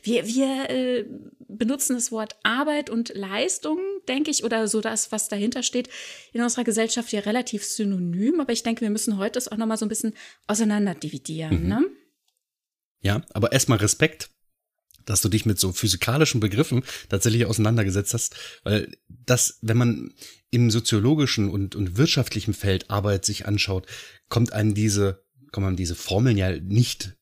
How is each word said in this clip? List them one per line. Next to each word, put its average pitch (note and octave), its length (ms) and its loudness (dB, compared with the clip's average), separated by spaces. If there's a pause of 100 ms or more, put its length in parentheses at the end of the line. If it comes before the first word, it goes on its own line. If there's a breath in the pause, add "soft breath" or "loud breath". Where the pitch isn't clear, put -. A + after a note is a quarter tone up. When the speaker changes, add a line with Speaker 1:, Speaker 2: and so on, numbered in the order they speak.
Speaker 1:
wir, A#3+ 240 0
wir, C4+ 440 0
äh, B3+ 340 -2 (440)
benutzen A#3+ 460 -2
das A#3 180 -4
Wort A3 320 -6
Arbeit D4 440 0
und A3+ 260 -4
Leistung, C4 640 -4 (300)
denke D4 220 -2
ich, - 140 -2
oder A3+ 240 0
so A3 120 0
das, A3 320 -4
was G#3+ 160 -4
dahinter A3+ 340 -2
steht, B3 280 -2 (420 loud breath)
in A#3 100 -4
unserer A#3+ 220 0
Gesellschaft A3+ 480 0
ja G#3 80 0
relativ G#3+ 440 -2
synonym. G3 760 0
Aber C4 140 -2
ich - 80 -4
denke, A3+ 180 -2
wir A3 100 0
müssen G#3+ 280 -2
heute A3 200 -2
es B3 100 -6
auch G#3+ 100 -8
nochmal A3 180 0
so A3 80 -2
ein G#3+ 60 -2
bisschen A3 240 -2 (320 loud breath)
auseinanderdividieren, F3 1160 0
Speaker 2:
Mhm. F3 40 2
Speaker 1:
ne? A#3 160 4 (1160)
Speaker 2:
Ja, G2+ 200 0 (100)
aber G#2+ 200 0
erstmal B2+ 260 4
Respekt, - 520 0 (760)
dass G2+ 180 -2
du G#2+ 60 2
dich G#2+ 180 2
mit G#2 120 2
so F#2 140 0
physikalischen A#2 680 2
Begriffen A2 420 0 (260 loud breath)
tatsächlich A2 380 2
auseinandergesetzt G#2+ 680 2
hast, - 220 -4 (260 loud breath)
weil - 340 0 (120)
das, - 520 0
wenn A2+ 160 2
man A#2 380 2 (360 loud breath)
im A#2+ 200 6
soziologischen A2+ 800 2
und, G2 240 -2
und F#2 240 -2
wirtschaftlichen B2 560 2
Feld F#2+ 360 0
Arbeit G2+ 340 0
sich G2+ 220 -4
anschaut, G2+ 400 0 (420 loud breath)
kommt A#2 240 2
einem G#2+ 220 2
diese, G2+ 500 2 (280)
kommen G2 140 0
einem F#2 100 0
diese F2 180 -2
Formeln A2 420 2
ja F#2+ 160 2
nicht F#2+ 680 0